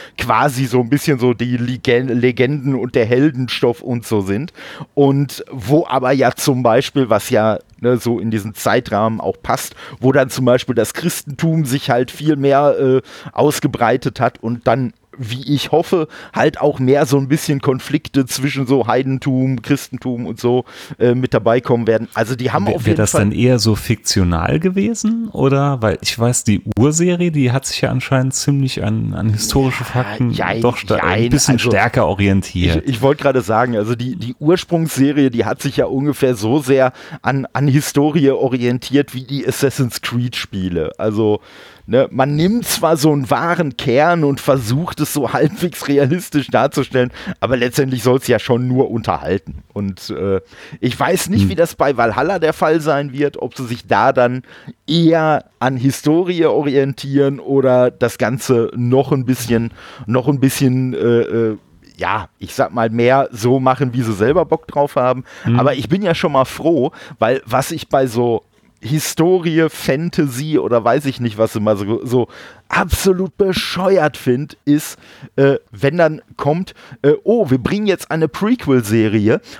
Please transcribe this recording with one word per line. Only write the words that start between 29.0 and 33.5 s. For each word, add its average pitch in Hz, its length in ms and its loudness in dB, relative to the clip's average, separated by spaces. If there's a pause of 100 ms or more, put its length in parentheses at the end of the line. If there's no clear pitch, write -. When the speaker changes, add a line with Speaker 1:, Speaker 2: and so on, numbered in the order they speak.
Speaker 2:
an 110 160 0
historische 127 540 0
Speaker 1:
Ja, - 60 -10
Speaker 2:
Fakten 120 400 -2
Speaker 1:
jein, 101 320 -2
Speaker 2:
doch 123 140 2
sta-, - 200 -2
ein 92 260 0
Speaker 1:
jein, 120 80 0
Speaker 2:
bisschen 139 260 2
Speaker 1:
also 120 140 0
Speaker 2:
stärker 107 360 2
orientiert. 95 800 0
Speaker 1:
ich, 135 120 -2
ich 107 60 -8
wollte 143 200 2
gerade 131 180 2
sagen, 117 360 0